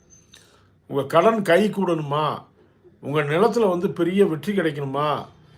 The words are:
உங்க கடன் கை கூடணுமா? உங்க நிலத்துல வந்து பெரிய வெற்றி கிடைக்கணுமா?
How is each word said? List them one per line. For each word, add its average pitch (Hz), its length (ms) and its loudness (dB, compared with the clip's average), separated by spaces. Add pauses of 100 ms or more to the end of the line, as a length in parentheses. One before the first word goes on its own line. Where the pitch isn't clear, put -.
(880)
உங்க 135 160 -4
கடன் 190 380 4
கை 185 280 4
கூடணுமா? 151 760 -2 (540)
உங்க 147 220 -2
நிலத்துல 202 460 0
வந்து 175 200 -2
பெரிய 180 360 0
வெற்றி 170 320 -4
கிடைக்கணுமா? 143 680 -2 (320)